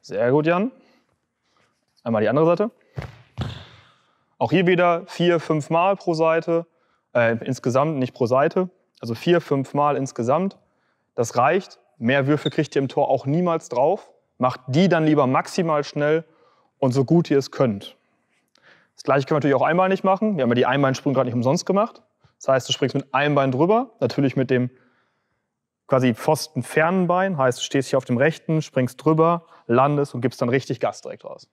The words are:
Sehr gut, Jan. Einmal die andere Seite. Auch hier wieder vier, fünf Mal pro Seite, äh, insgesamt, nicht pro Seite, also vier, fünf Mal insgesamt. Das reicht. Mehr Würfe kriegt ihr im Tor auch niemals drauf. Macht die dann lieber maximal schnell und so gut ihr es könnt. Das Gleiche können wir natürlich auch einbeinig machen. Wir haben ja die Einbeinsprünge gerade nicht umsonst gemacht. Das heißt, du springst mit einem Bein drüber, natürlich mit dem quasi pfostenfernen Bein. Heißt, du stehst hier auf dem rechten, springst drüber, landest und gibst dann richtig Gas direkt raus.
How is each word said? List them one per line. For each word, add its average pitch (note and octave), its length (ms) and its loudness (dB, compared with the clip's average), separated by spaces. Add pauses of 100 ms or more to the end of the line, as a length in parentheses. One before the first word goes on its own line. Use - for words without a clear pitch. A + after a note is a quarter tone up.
Sehr A2 300 -2
gut, D3 160 2
Jan. F#3 260 0 (1300)
Einmal A2+ 200 -2
die G#2+ 60 2
andere D3 180 2
Seite. F3 240 0 (1700)
Auch A#2+ 120 -4
hier F3 160 2
wieder F3 400 0
vier, E3+ 320 0
fünf D#3 320 -4
Mal F3 240 2
pro F3+ 200 -4
Seite, E3 520 0 (480)
äh, A#2 300 2
insgesamt, C3+ 540 -2
nicht B2 160 -4
pro B2+ 120 -2
Seite, D#3 440 0 (300)
also A#2 140 -8
vier, E3+ 260 2
fünf C#3 340 -4
Mal D3 220 0
insgesamt. C3+ 640 -2 (560)
Das A#2 220 -4
reicht. D#3 420 0 (200)
Mehr C3 280 0
Würfe D3 240 0
kriegt - 240 -4
ihr C#3 80 2
im C3+ 60 -4
Tor C#3+ 200 -2
auch C3+ 180 -2
niemals E3 420 -2
drauf. D3 420 0 (280)
Macht B2 280 -2
die D#3+ 220 4
dann D#3+ 160 2
lieber D3 240 4
maximal D3+ 560 -2
schnell D3+ 400 -2 (540)
und C3+ 120 0
so C3 140 2
gut D#3+ 260 2
ihr C#3 80 4
es - 140 -4
könnt. A2 440 -2 (1000)
Das - 100 -20
Gleiche C#3 220 2
können D#3 100 0
wir - 20 2
natürlich C#3+ 160 2
auch A#2+ 80 2
einbeinig F#3 400 0
machen. G3 340 0
Wir E3+ 60 -2
haben B2+ 80 2
ja - 60 2
die B2 100 2
Einbeinsprünge C3+ 480 0
gerade B2+ 140 0
nicht A#2 80 -4
umsonst C3 280 0
gemacht. G3+ 380 -2 (360)
Das - 100 -8
heißt, C3+ 200 0
du - 40 -2
springst C3+ 240 -2
mit - 180 -6
einem C#3+ 220 2
Bein C3+ 160 2
drüber, G3 480 0
natürlich B2+ 340 0
mit C3 160 -2
dem B2 200 0 (1160)
quasi B2+ 260 2
pfostenfernen D#3 920 -2
Bein. F3+ 320 -2
Heißt, C3 220 0
du - 20 -8
stehst - 280 -2
hier C3+ 80 0
auf B2+ 60 -4
dem B2 120 -2
rechten, D#3 460 0
springst - 420 -4
drüber, D#3+ 420 2 (220)
landest C#3 460 2
und A#2+ 80 -8
gibst A#2+ 200 -4
dann A#2+ 60 -2
richtig B2+ 320 -2
Gas G#2+ 220 -6
direkt - 220 -16
raus. - 280 -18